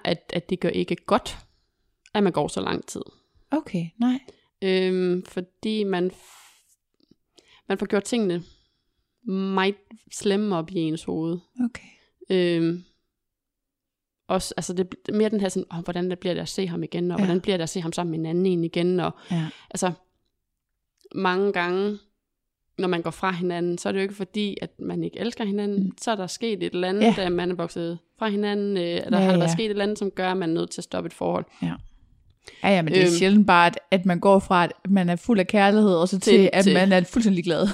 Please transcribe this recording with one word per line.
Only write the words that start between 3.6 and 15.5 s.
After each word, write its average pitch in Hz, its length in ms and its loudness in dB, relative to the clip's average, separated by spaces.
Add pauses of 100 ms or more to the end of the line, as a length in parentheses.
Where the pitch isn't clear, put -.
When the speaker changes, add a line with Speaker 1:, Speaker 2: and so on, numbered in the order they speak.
Speaker 2:
nej. 247 220 0 (420)
Speaker 1:
Øhm, 185 640 0
fordi 214 580 -4
man 185 260 0
f-, - 1600 -20
man 196 100 -2
får 208 80 -4
gjort 196 180 0
tingene 185 380 -2 (920)
meget 190 420 0 (380)
slemme 202 440 0
op 165 140 -4
i 185 100 -6
ens 160 240 -4
hoved. 170 340 -4 (260)
Speaker 2:
Okay. - 220 -8 (440)
Speaker 1:
Øhm, 175 540 0 (1400)
også, - 280 -4
altså - 160 -6
det 180 220 -4
bl-, - 220 -8
mere 214 120 2
den 208 120 0
her 196 80 0
sådan, 185 240 -4